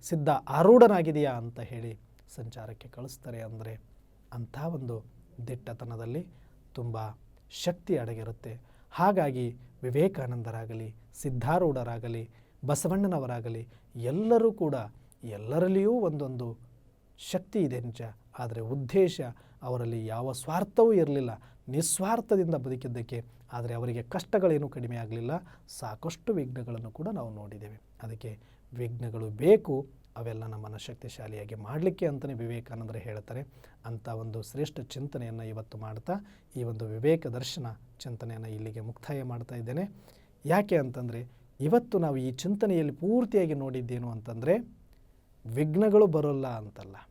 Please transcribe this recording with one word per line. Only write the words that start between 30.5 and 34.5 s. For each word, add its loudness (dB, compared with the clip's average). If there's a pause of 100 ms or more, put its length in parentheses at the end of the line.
ಶಕ್ತಿಶಾಲಿಯಾಗಿ -12
ಮಾಡ್ಲಿಕ್ಕೆ -2
ಅಂತಾನೆ -4
ವಿವೇಕಾನಂದರು -8
ಹೇಳ್ತಾರೆ. -10 (380)
ಅಂತ -10
ಒಂದು -6
ಶ್ರೇಷ್ಠ -6